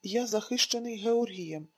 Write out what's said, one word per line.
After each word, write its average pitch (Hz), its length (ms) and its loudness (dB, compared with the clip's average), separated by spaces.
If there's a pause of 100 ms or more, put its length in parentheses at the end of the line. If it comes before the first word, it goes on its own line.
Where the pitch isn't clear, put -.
Я 226 240 0
захищений 233 680 0
Георгієм. 190 800 0